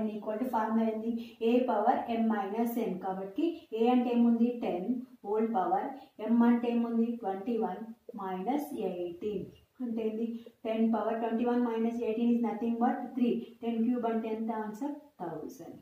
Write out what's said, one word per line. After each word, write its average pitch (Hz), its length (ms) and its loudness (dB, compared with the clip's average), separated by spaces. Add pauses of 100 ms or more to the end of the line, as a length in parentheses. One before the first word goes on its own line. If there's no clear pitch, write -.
n 220 140 0
equal 214 260 -4
to 254 140 0
formula 226 380 2
ఏంది, 226 200 -4 (380)
a - 20 6 (180)
power 220 240 4 (240)
m 226 40 2 (100)
minus 214 400 -2 (160)
n. 185 40 -2 (120)
కాబట్టి 196 400 -4 (360)
a 233 140 6
అంటే 240 220 4
ఏముంది, 233 320 6 (160)
టెన్ 185 240 -2 (400)
హోల్ 220 280 2
పవర్, 190 320 2 (460)
m 233 140 8
అంటే 240 260 4
ఏముంది, 233 320 2 (160)
ట్వంటీ 196 420 -2
వన్ 185 160 -4 (420)
మైనస్ 196 460 -2 (220)
ఎయిటీన్. 175 560 -6 (380)
అంటే 226 240 -4
ఏంది, 220 180 -2 (400)
టెన్ 220 180 2 (120)
power 220 260 0
twenty-one 240 480 0
minus 226 260 0 (120)
eighteen 233 260 2
is 233 140 2
nothing 233 360 -2
but 277 140 2 (180)
త్రీ. 233 140 4 (320)
టెన్ 233 240 -2
క్యూబ్ 240 260 0
అంటే 220 240 -2
ఎంత 226 160 -2 (120)
ఆన్సర్, 277 300 -6 (280)
థౌజండ్. 156 600 -10